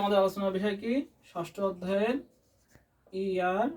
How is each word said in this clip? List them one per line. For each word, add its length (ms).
আমাদের 200
আলোচনার 340
বিষয় 260
কি? 100
ষষ্ঠ 280
অধ্যায়ের 560
ইআর 640